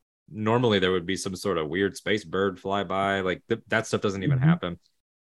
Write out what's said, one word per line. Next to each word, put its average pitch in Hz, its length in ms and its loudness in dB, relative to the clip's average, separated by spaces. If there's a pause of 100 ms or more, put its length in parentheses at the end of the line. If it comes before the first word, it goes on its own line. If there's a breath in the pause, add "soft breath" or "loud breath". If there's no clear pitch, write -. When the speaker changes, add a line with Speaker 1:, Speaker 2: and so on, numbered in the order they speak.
(300)
Speaker 1:
normally 107 480 2
there 92 140 4
would 87 140 0
be 95 100 -2
some 92 180 -6
sort 90 240 -2
of 78 100 -2
weird 92 280 0
space 104 280 -2
bird 92 360 -2
fly 98 240 -2
by. 98 360 0
Like, 90 280 -2
th-, 113 180 -2
that 110 220 0
stuff 110 120 0
doesn't 98 220 -2
even 90 160 0
Speaker 2:
Mm-hmm. 123 100 4
Speaker 1:
happen. 87 300 0 (440)